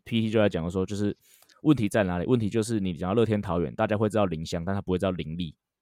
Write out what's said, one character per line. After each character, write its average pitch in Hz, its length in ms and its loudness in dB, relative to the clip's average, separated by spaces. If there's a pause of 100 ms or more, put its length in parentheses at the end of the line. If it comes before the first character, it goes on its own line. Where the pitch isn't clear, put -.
，P 113 180 0
T 110 80 -2
就 113 80 2
在 104 100 6
讲 85 220 -2
说， 92 160 0
就 101 100 -6
是 104 180 0 (500)
问 151 120 6
题 113 100 0
在 110 160 2
哪 90 160 0
里？ 90 60 -2
问 123 160 2
题 107 80 -2
就 110 140 0
是 110 180 -2
你 92 140 -2
讲 90 160 -4
到 98 40 0
乐 117 120 4
天 104 160 0
桃 87 180 -2
园， 69 140 -2
大 110 120 0
家 104 80 0
会 107 140 2
知 104 80 -2
道 104 80 4
林 82 220 -4
香， 85 180 -6
但 95 100 -2
他 101 60 -2
不 - 100 -6
会 92 60 2
知 90 80 -2
道 95 60 2
林 82 260 -6
立。 87 180 -6 (280)